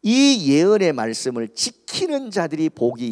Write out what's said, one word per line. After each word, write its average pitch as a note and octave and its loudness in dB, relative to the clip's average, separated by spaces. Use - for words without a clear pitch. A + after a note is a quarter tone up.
이 A#3+ 2
예언의 F3+ 4
말씀을 A2+ -4
지키는 C#4 -6
자들이 D#3+ -2
복이 B2 -4